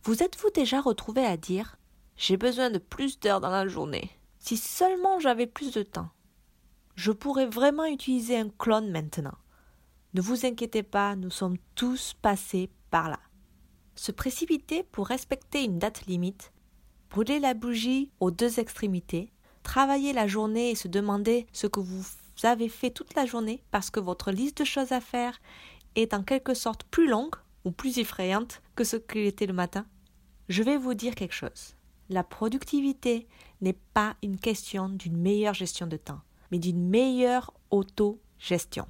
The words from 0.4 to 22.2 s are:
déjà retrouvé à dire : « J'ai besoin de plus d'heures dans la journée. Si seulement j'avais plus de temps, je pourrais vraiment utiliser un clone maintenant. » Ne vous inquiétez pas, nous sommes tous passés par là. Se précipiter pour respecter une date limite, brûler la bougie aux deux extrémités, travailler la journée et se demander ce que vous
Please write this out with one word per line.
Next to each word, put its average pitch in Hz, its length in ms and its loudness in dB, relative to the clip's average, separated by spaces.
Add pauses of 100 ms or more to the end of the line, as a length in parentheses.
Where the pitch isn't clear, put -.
déjà 269 300 2
retrouvé 254 440 0
à 196 140 2
dire : « 185 380 -4 (400)
J'ai - 200 2
besoin 247 340 2
de 202 80 0
plus - 400 -4
d'heures - 220 4
dans 180 100 -2
la 190 160 2
journée. 151 440 -6 (300)
Si - 160 -4
seulement 370 640 2
j'avais 247 260 2
plus 254 260 -8
de 208 120 -2
temps, 170 260 -8 (840)
je 185 160 0
pourrais 262 340 0
vraiment 277 400 2
utiliser 254 500 0
un 220 140 -2
clone 220 400 2
maintenant. » 156 480 -6 (760)
Ne 185 80 0
vous 233 240 -2
inquiétez 233 380 0
pas, 202 340 0
nous 185 140 -6
sommes 180 260 -2 (200)
tous 247 440 -2
passés 190 480 0 (220)
par 160 180 2
là. 147 120 -6 (720)
Se - 180 -8
précipiter 311 680 -2
pour 202 240 -4
respecter 262 580 -2
une 190 140 0
date 214 280 -4
limite, 180 460 -4 (580)
brûler 226 280 0
la 269 160 2
bougie 240 560 -2 (100)
aux 180 120 2
deux 233 280 0
extrémités, 190 720 -4 (320)
travailler 277 500 4
la 226 120 2
journée 214 440 0
et 226 40 0
se - 140 -6
demander 208 640 2
ce - 140 -4
que 208 140 0
vous 185 220 -6 (400)